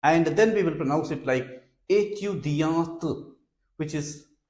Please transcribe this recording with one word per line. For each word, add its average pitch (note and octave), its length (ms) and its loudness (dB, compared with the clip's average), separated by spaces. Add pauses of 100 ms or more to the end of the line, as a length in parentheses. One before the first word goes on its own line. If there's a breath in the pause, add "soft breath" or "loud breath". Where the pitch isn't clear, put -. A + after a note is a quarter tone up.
And D#3+ 240 4
then G#3 280 4
we G#3 80 2
will E3 140 0
pronounce D3 340 -2
it C#3 160 -6
like B2+ 380 -2 (260)
A G3+ 240 2
Q G3 260 -6
D D3 220 -2
A E3 220 2 (160)
T, - 240 -4 (520)
which D#3 180 -6
is D3 320 -8 (240)